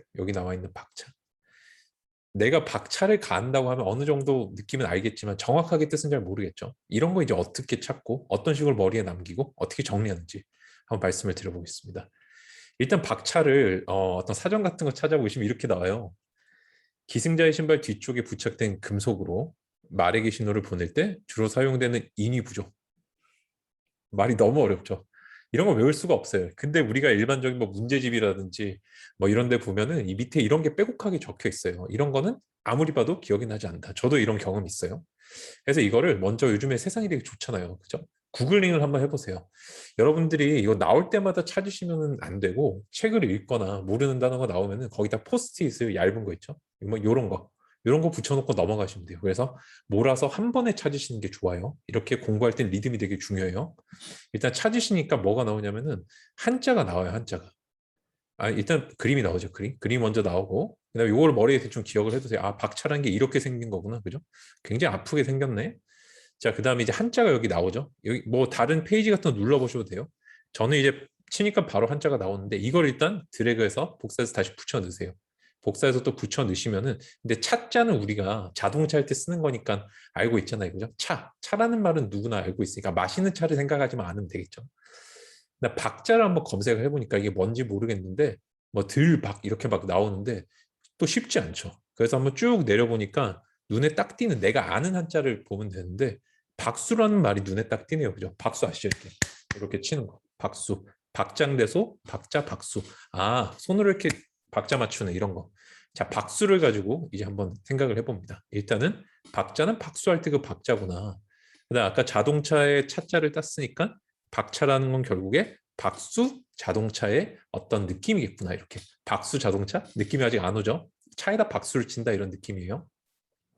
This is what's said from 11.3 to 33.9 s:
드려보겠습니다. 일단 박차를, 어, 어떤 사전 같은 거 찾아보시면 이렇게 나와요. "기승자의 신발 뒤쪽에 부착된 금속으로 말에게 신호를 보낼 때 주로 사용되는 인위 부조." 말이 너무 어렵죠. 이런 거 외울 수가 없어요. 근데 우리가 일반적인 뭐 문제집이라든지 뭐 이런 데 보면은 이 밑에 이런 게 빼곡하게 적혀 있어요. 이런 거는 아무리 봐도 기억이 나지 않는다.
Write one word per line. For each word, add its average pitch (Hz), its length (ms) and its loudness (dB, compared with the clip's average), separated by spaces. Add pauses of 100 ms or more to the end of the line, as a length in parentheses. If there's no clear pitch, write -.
드려보겠습니다. 90 720 -12 (680)
일단 143 240 2
박차를, 131 840 4
어, 95 280 0
어떤 92 180 -4
사전 202 300 0
같은 170 220 -2
거 135 80 -2
찾아보시면 131 520 0
이렇게 107 220 -2
나와요. 92 460 -2 (960)
"기승자의 160 440 4
신발 156 300 2
뒤쪽에 120 420 -4
부착된 110 560 -4
금속으로 101 760 -2 (360)
말에게 95 420 2
신호를 104 300 0
보낼 87 320 -4
때 185 240 0 (100)
주로 110 220 0
사용되는 127 640 0
인위 117 280 0
부조." - 280 -10 (1400)
말이 104 260 2
너무 117 260 6
어렵죠. 95 420 0 (460)
이런 160 140 4
거 196 80 6
외울 127 200 6
수가 175 200 0
없어요. 92 420 0
근데 147 240 0
우리가 135 300 4
일반적인 123 480 2
뭐 113 120 0
문제집이라든지 104 1120 -2 (380)
뭐 98 120 4
이런 120 200 4
데 120 80 4
보면은 110 500 -2
이 92 60 -4
밑에 123 280 -2
이런 143 200 4
게 151 140 0
빼곡하게 214 440 -2
적혀 - 300 -6
있어요. 90 400 -6
이런 139 220 0
거는 160 260 0 (260)
아무리 151 300 2
봐도 151 260 2
기억이 104 280 -2
나지 107 180 -6
않는다. 87 300 -10